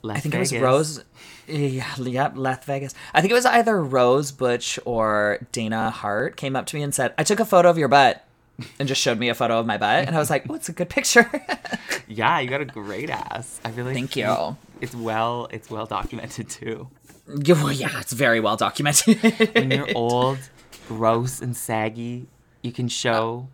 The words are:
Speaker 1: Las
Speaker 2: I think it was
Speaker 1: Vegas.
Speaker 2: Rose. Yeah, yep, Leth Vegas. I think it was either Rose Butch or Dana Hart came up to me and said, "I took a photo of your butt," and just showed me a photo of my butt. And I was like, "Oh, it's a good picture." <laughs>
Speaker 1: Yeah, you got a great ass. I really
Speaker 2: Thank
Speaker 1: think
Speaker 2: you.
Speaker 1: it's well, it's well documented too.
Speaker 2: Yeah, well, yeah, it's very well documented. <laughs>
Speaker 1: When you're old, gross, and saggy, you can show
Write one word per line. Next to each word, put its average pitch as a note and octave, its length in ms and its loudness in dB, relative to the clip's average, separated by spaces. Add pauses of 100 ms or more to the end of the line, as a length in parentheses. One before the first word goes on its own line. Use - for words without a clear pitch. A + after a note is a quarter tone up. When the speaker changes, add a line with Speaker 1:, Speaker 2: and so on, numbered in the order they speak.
Speaker 1:
Las G#2+ 160 -8
Speaker 2:
I - 40 -4
think D3+ 140 -4
it A#2 40 -2
was - 120 0
Speaker 1:
Vegas. A#2+ 120 0
Speaker 2:
Rose. C#3+ 400 2 (440)
Yeah, C#3 500 -4
yep, B2+ 380 -2
Leth C3 300 -4
Vegas. C#3 280 -6 (200)
I D3 80 6
think G3 100 2
it - 20 4
was B3 120 4
either A3+ 380 4
Rose C3+ 480 4
Butch B2 540 -2
or G#2+ 680 0
Dana A2 380 -2
Hart G#2+ 480 -4
came C3+ 180 -6
up - 120 -4
to D#3 100 -8
me D3 60 -4
and C#3+ 120 -4
said, B2 220 -2
"I D#3 60 0
took G3+ 180 2
a A3 40 2
photo F3 240 8
of E3 80 4
your C#3+ 120 2
butt," C3+ 340 6 (560)
and C#3 80 -2
just C3 140 0
showed A#2+ 180 0
me A#2+ 80 0
a A#2 80 0
photo A2+ 240 2
of A2+ 60 -2
my G#2+ 120 -2
butt. G#2+ 300 2
And E3+ 80 -2
I D#3 40 2
was D3+ 100 0
like, D3 200 0
"Oh, D4+ 40 -6
it's - 160 -8
a E3 40 -10
good F3 160 -4
picture." A#3+ 400 4 (180)
<laughs> G4 40 -8 (560)
Speaker 1:
Yeah, A#2 320 2
you B2+ 100 -2
got C#3 120 -2
a C#3+ 40 -4
great G#2+ 460 -10
ass. - 520 -10
I A#2 60 -6
really B2 240 -6
Speaker 2:
Thank C3 200 -6
Speaker 1:
think A#2 140 -2
Speaker 2:
you. E2+ 300 -2 (240)
Speaker 1:
it's B2 140 -10
well, A2+ 560 -2
it's A2 180 -14
well A2 160 -6
documented A#2 640 -8
too. A#2 380 -10 (400)
Speaker 2:
Yeah, D3 280 2
well, D3 160 0
yeah, C3 280 -4
it's - 140 -8
very A#2 260 2
well G#2+ 180 2
documented. D3 640 2
<laughs> A3 320 2
Speaker 1:
When C3 160 2
you're C#3 260 0
old, B2 440 0 (480)
gross, A2+ 540 0
and B2 140 -4
saggy, A#2 680 -6 (380)
you A#2+ 80 -6
can B2 160 -4
show A#2 680 -2